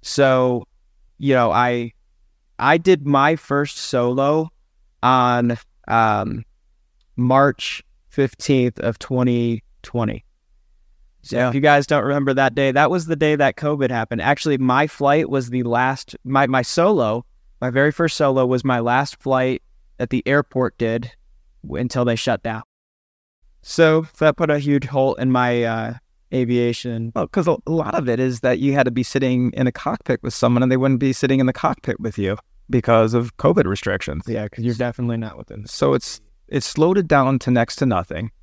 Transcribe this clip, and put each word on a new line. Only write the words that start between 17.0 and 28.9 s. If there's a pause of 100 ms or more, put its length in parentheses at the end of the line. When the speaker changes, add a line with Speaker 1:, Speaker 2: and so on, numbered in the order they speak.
Speaker 1:
my
very
first
solo
was
my
last
flight (360)
that
the
airport
did (500)
w-,
until
they
shut
down. (1000)
So (120)
that
put
a
huge
hole
in
my,
uh, (400)
aviation.
Speaker 2:
Well,
'cause
a, (120)
a
lot
of
it
is
that
you
had
to